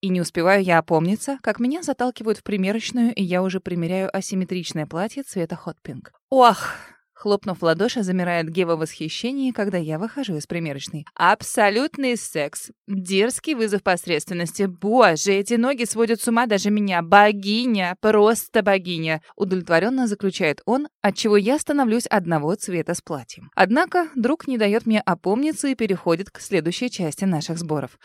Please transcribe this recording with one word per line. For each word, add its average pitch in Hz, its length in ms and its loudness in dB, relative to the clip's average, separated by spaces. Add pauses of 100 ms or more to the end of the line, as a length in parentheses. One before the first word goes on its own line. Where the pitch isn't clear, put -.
И 190 80 -4
не 185 100 2
успеваю 175 420 2
я 175 180 4
опомниться, 175 600 0
как 208 180 -4
меня 277 240 -2
заталкивают 247 560 -4
в - 40 -20
примерочную, 220 720 -2
и 196 80 -2
я 180 200 0
уже 185 180 -2
примеряю 180 520 -4
асимметричное 185 720 -4
платье 214 360 -6
цвета 165 320 -6
хот-пинк. - 560 -14 (180)
«Ох!» 247 440 6 (440)
Хлопнув 202 420 -2
в - 40 -8
ладоши, 190 400 2
замирает 175 460 -2
Гева 170 260 0
в 156 40 -4
восхищении, 240 720 -6
когда 202 260 -4
я 156 200 -4
выхожу 214 380 -6
из 147 120 -8
примерочной. 156 580 -8 (100)
«Абсолютный 220 1040 0
секс. - 540 -8 (160)
Дерзкий 196 680 -2
вызов 214 280 -2
посредственности. 175 800 -2
Боже, 196 680 2
эти 196 220 0
ноги 240 320 0
сводят 226 360 0
с - 60 -4
ума 233 180 2
даже 208 260 0
меня. 196 300 0
Богиня, 202 1000 4
просто 214 600 4
богиня!» 170 600 0 (160)
Удовлетворённо 185 680 0
заключает 190 580 -2
он, 277 240 0 (120)
отчего 208 360 2
я 226 200 2
становлюсь 262 480 0
одного 165 500 0
цвета 175 380 -4
с - 80 -8
платьем. - 540 -10
Однако 311 600 2
друг 254 320 -2
не 254 100 -2
даёт 214 280 2
мне 220 140 2
опомниться 240 720 0
и 262 60 0
переходит 185 540 0
к - 120 -20
следующей 185 500 -2
части 165 320 -4
наших 165 340 -2
сборов. 151 480 -6